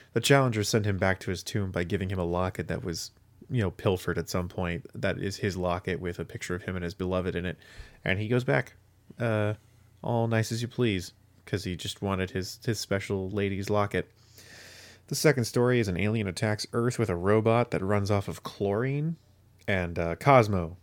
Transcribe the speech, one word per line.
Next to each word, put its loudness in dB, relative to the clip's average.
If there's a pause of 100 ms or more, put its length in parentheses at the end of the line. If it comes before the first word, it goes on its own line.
(140)
The 0
Challengers 4
send 2
him 2
back 2
to -6
his -4
tomb -4
by -2
giving -2
him -2
a 0
locket -2
that -4
was, -6 (380)
you 0
know, 0
pilfered 0
at -4
some -2
point. -4 (100)
That -2
is -4
his -2
locket -2
with -6
a -8
picture -8
of -8
him -6
and -4
his -6
beloved -2
in -4
it. -6 (480)
And 0
he -4
goes 2
back, 0 (440)
uh, 0 (460)
all 0
nice 2
as -2
you -4
please, 0 (340)
'cause -4
he -2
just -8
wanted 0
his, -6
his 0
special -2
lady's -2
locket. 0 (1000)
The -6
second 4
story 2
is 0
an 0
alien 0
attacks -2
Earth 0
with 2
a 0
robot 4
that -2
runs 2
off 2
of -8
chlorine. -2 (500)
And, 0
uh, 0
Cosmo 4